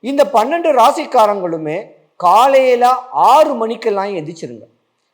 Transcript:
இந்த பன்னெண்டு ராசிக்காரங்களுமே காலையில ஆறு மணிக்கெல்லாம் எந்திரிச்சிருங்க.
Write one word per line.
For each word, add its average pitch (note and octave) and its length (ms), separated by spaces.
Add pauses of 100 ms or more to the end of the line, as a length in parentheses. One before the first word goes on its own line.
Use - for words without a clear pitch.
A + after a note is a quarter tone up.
இந்த C#4 200
பன்னெண்டு C#4 500
ராசிக்காரங்களுமே G#3 1040 (380)
காலையில B3 720 (240)
ஆறு C4 420
மணிக்கெல்லாம் A3 640
எந்திரிச்சிருங்க. D3+ 500 (480)